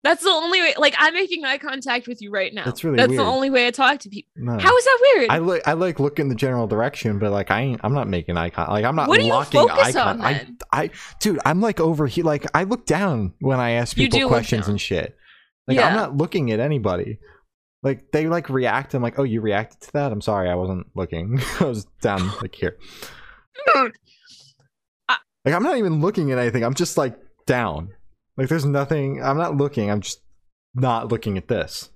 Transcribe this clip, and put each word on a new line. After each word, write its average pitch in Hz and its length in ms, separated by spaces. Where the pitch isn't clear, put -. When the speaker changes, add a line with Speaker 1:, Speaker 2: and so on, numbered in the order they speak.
Speaker 1:
That's 311 200
the 392 80
only 339 300
way. 330 180
Like, 277 200
I'm 311 160
making 349 300
eye 277 140
contact 262 500
with 240 140
you 202 80
right 196 240
now. 202 100
Speaker 2:
That's - 200
really 151 120
Speaker 1:
That's 247 140
Speaker 2:
weird. 262 100
Speaker 1:
the - 60
only 262 240
way 247 160
I 247 60
talk 277 280
to - 80
people. 202 280
Speaker 2:
No. 120 220
Speaker 1:
How 453 180
is 494 80
that 523 140
weird? 247 160
Speaker 2:
I 156 80
look, 175 280
I, 147 80
like, 170 260
look 143 200
in 143 80
the 127 60
general 120 320
direction, 107 540
but, 104 120
like, 101 200
I 104 80
ain't, 127 240
I'm 113 100
not 120 140
making 90 280
eye 85 140
con-, 82 180
like, 107 160
I'm 135 120
not 147 120
Speaker 1:
What 381 100
do - 80
you - 60
Speaker 2:
locking 147 360
Speaker 1:
focus - 280
Speaker 2:
eye 269 40
Speaker 1:
on, 226 180
Speaker 2:
con-, 214 80
I, 143 80
Speaker 1:
then? - 240
Speaker 2:
I, 147 180
dude, 202 240
I'm, 170 160
like, 220 200
over 156 280
here. 165 160
Like, 151 300
I 165 100
look 240 220
down 147 540
when 135 200
I 120 120
ask 120 240
Speaker 1:
You 135 100
Speaker 2:
people 120 120
Speaker 1:
do - 80
look - 60
Speaker 2:
questions 113 340
Speaker 1:
down. 104 60
Speaker 2:
and 101 80
shit. - 360
Like, 262 100
I'm 190 160
Speaker 1:
Yeah. - 0
Speaker 2:
not 165 220
looking 151 360
at 107 80
anybody. 104 580
Like, - 300
they, 156 160
like, 165 200
react. 131 460
I'm 127 80
like, 120 160
"Oh, 139 60
you 113 160
reacted 107 420
to - 120
that? 143 180
I'm 104 80
sorry, 98 280
I 90 80
wasn't 92 300
looking." 92 440
<laughs> - 100
I 180 40
was 113 200
down, 98 280
like, - 140
here. - 220
Speaker 1:
<laughs> - 80
I 269 160
Speaker 2:
Like, 156 100
I'm 185 100
not 302 140
even 170 220
looking 165 320
at 127 60
anything. 120 260
I'm 127 100
just, - 220
like, 135 200
down. 98 440
Like, 131 120
there's 156 180
nothing. 139 560
I'm 139 160
not 165 180
looking. 139 340
I'm 104 120
just - 180
not 120 340
looking 110 300
at 92 100
this. 92 480